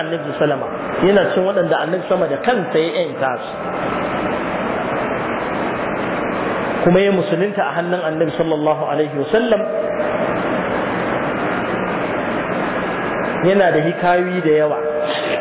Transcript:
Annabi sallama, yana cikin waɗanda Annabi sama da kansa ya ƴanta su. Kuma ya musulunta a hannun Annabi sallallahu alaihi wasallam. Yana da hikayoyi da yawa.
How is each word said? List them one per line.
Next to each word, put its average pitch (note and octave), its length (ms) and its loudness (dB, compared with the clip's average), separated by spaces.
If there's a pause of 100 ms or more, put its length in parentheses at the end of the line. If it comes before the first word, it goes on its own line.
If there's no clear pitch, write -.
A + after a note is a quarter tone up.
Annabi D#3 340 -4
sallama, C#3+ 320 0 (320)
yana G3 320 6
cikin F#3 160 2
waɗanda E3+ 320 2
Annabi E3 280 -2
sama F3+ 200 2
da C#3+ 120 -2
kansa G#3 400 2
ya D#3+ 140 2
ƴanta C3+ 420 0
su. - 180 -6 (3250)
Kuma F3 200 4
ya G3+ 120 4
musulunta F#3+ 500 0
a C#3+ 120 0
hannun F3 280 -2
Annabi D#3 320 -2
sallallahu D#3 480 0
alaihi C#3+ 320 0
wasallam. G#3 480 2 (3750)
Yana F#3 280 6
da D#3 80 4
hikayoyi F3+ 640 2
da D#3 80 4
yawa. D3+ 280 4 (640)